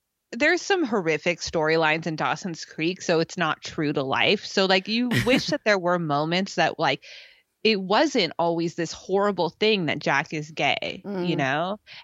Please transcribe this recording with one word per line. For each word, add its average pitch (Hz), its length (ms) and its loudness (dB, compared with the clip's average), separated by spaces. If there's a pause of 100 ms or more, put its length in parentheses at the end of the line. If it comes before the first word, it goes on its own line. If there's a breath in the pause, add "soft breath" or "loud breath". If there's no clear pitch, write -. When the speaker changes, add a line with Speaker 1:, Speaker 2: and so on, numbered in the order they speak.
(340)
Speaker 1:
there's 311 280 2
some 370 220 0
horrific 175 580 0
storylines 160 680 2
in 160 80 -4
Dawson's 156 500 -4
Creek, 170 360 -4
so 165 180 2
it's 165 180 -4
not 160 240 -2
true 151 320 -4
to 151 80 -2
life. 131 440 0
So, 190 200 0
like, 190 220 2
you 240 220 0
Speaker 2:
<laughs> 214 180 0
Speaker 1:
wish 262 200 2
that 285 160 -2
there 208 160 2
were 175 200 0
moments 165 560 0
that, 160 240 0
like, 147 240 0 (600 loud breath)
it 214 160 4
wasn't 208 600 2
always 170 340 0
this 165 180 -4
horrible 190 600 0
thing 208 340 2
that 139 140 -2
Jack 147 340 0
is 151 160 -6
gay, 156 560 -2
you 202 60 -8
Speaker 2:
Mm. 175 260 -2
Speaker 1:
know? 151 420 -2 (240 loud breath)